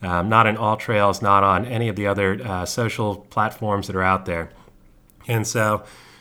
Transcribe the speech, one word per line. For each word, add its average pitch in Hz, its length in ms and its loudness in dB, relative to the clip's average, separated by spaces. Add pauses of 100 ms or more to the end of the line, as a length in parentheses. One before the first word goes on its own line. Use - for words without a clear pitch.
um, 90 260 0
not 113 180 6
in 107 120 2
All 110 180 0
Trails, 104 460 0
not 101 220 4
on 98 200 4
any 117 240 -2
of 101 80 -4
the 101 120 -2
other, 98 360 0
uh, 90 220 -4
social 107 500 -2
platforms 107 720 -4
that 95 100 -8
are 92 60 0
out 95 240 0
there. 85 240 -6 (800)
And 113 160 0
so 107 380 0 (380)